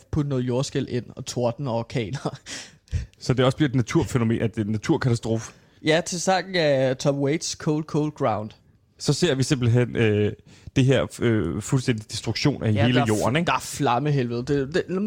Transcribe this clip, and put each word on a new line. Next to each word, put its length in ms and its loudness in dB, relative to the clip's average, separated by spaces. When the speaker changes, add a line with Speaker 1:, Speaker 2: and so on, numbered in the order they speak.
Speaker 1:
putte 160 0
noget 200 0
jordskælv 420 -2
ind, 140 -2
og 80 -14
torden 440 -2
og 60 -2
orkaner. 640 -4
<laughs> 420 -8
Speaker 2:
Så 140 0
det 100 4
også 120 4
bliver 140 4
et 60 -2
naturfænomen, 680 2
at 120 0
det 60 -2
er 40 -2
en 80 -2
naturkatastrofe? 800 0
Speaker 1:
Ja, 220 4
til 140 -6
sangen 360 0
af 400 2
Tom 240 0
Waits, 300 0
Cold, 340 -2
Cold 280 -2
Ground. 380 -2
Speaker 2:
Så 120 2
ser 220 2
vi 80 0
simpelthen, 540 2
øh, 360 2
det 80 4
her, 220 4
øh, 420 0
fuldstændig 480 -2
destruktion 520 -2
af 100 2
Speaker 1:
Ja, 140 2
Speaker 2:
hele 80 2
Speaker 1:
der 80 4
er 40 0
Speaker 2:
jorden, 300 2
Speaker 1:
f-, 20 2
Speaker 2:
ikke? 80 0
Speaker 1:
der 80 2
er 60 -2
flammehælvede. 840 0
Det, 320 -2
det, 100 0